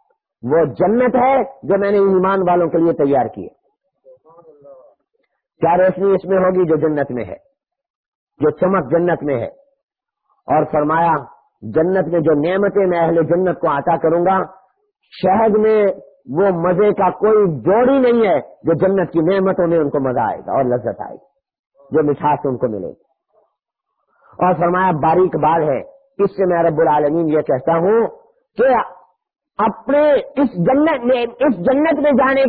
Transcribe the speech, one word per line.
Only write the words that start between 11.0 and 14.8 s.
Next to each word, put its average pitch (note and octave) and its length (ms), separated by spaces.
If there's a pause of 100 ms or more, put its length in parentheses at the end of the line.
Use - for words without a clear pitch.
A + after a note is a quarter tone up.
جنت E3+ 440
میں E3 120
جو D#3 180
نعمتیں G3 480
میں F3 140
اہل E3 260
جنت F3 340
کو E3 100
عطا C3+ 280
کروں E3 280
گا، F#3+ 140 (760)